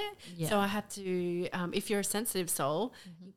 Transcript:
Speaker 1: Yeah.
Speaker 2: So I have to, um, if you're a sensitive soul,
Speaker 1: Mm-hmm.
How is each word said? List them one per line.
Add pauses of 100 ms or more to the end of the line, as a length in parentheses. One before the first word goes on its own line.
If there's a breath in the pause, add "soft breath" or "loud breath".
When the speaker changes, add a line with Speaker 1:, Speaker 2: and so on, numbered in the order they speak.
(360 loud breath)
Speaker 1:
Yeah.
Speaker 2:
So
I
have
to,
um,
if
you're
a
sensitive
soul, (160)
Speaker 1:
Mm-hmm.